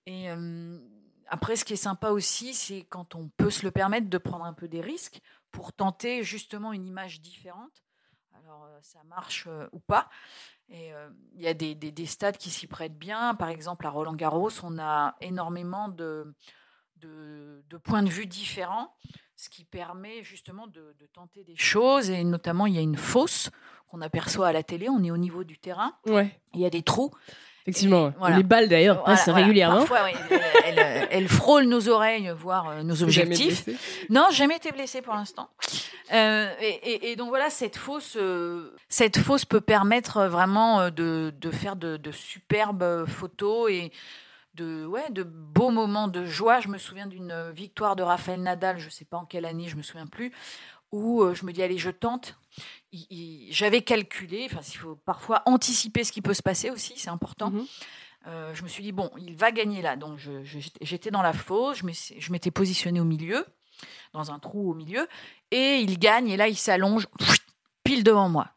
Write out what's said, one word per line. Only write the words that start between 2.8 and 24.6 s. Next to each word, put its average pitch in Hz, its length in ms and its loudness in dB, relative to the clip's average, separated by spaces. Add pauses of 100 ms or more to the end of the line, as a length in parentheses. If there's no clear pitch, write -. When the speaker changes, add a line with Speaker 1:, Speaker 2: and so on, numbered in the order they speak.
Speaker 1:
quand 180 260 -16
on 165 220 -12
peut 202 140 2
se - 140 -4
le 190 60 -4
permettre 196 380 -2
de 180 100 -2
prendre 175 260 -10
un 170 100 -10
peu 170 120 -14
des 165 140 -10
risques 262 400 -12 (320)
pour - 200 -16
tenter 226 520 -4
justement 214 480 -12
une 185 160 -10
image 185 320 -16
différente. 180 640 -20 (580)
Alors, 156 220 -20
euh, 147 180 -20
ça - 160 -20 (100)
marche, - 400 -12
euh, 156 220 -14
ou - 80 -20
pas. 175 300 -2 (640)
Et, 165 200 -20
euh, 151 160 -20 (280)
il 180 60 -20
y 165 60 -4
a 165 60 -2
des, 156 200 -8
des, 151 180 -14
des 160 140 -12
stades 202 300 -6
qui 185 140 -16
s'y - 160 -12
prêtent 156 320 -14
bien. 214 360 -6
Par 180 140 -6
exemple, 165 380 -12
à 147 40 -8
Roland-Garros, 156 600 -2 (120)
on 165 160 -10
a 151 420 0
énormément 180 680 -8
de, 156 460 -12 (640)
de, 151 720 -20
de 165 80 -20
points 208 260 -2
de 196 60 2
vue 185 180 -8
différents, 196 680 -10 (420)
ce - 120 -20
qui - 160 -20
permet 185 580 -16
justement 190 440 -20
de, 160 320 -20
de 147 140 -20
tenter 180 320 -20
des 170 120 -20
choses. 247 540 4
Et 180 140 0
notamment, 175 420 0
il 202 80 4
y 165 40 2
a 160 40 0
une 156 140 0
fosse - 540 2 (380)
qu'on 170 120 -16
aperçoit 165 480 0
à 165 40 4
la 160 100 0